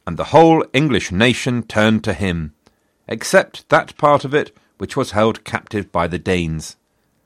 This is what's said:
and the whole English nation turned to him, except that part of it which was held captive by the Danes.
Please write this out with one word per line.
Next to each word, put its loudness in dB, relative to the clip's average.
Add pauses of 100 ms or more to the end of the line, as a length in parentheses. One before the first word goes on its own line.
and -8
the -6
whole 6
English 0
nation 0
turned 0
to -4
him, -4 (540)
except -2
that 0
part 2
of -6
it -2 (220)
which -10
was -4
held 0
captive -8
by -2
the -6
Danes. -4 (480)